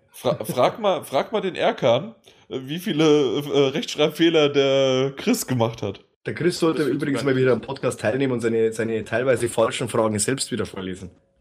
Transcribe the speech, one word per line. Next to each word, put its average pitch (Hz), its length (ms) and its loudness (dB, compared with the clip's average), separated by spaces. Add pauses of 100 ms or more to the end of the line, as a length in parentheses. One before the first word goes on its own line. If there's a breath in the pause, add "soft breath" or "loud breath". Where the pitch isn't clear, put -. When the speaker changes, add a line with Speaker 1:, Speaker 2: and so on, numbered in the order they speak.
(120)
Speaker 1:
Fra-, - 320 -4
frag 127 340 0
mal, 190 240 0
frag - 300 -2
mal 214 80 0
den 180 160 -6
Erkan, 151 580 0 (340 soft breath)
wie 135 300 -8
viele, 160 260 0
äh, 143 540 4 (120)
Rechtschreibfehler 156 800 2
der 135 640 2
Chris - 320 -2
gemacht 123 340 0
hat. - 220 -8 (220)
Speaker 2:
Der 117 80 -6
Chris 170 260 -2
sollte 165 180 2
Speaker 3:
Das 151 80 0
wird 139 100 0
Speaker 2:
übrigens 143 240 -2
Speaker 3:
sogar 139 140 2
Speaker 2:
mal 131 60 2
wieder 131 120 4
im 113 80 0
Podcast 127 400 -6
teilnehmen 127 340 0
und 117 60 -2
seine, 113 320 2
seine 110 320 -4
teilweise 120 440 0
falschen 117 400 0
Fragen 110 320 0
selbst 135 320 -2
wieder 107 120 -4
vorlesen. 92 460 -10 (300)